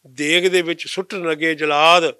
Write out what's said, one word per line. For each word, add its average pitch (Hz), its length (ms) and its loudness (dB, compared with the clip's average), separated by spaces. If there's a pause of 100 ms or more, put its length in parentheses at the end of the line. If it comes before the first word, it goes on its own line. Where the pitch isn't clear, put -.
ਦੇਗ 151 380 -2
ਦੇ 180 180 2
ਵਿੱਚ 165 240 -8
ਸੁੱਟਣ 185 360 -10
ਲੱਗੇ 160 320 -2
ਜਲਾਦ 156 640 2